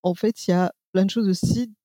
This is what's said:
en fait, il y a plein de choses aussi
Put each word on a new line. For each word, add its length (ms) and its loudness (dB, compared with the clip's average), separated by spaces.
en 120 0
fait, 320 -4
il 60 2
y 20 4
a 180 0
plein 120 2
de 60 0
choses 180 -2
aussi 440 0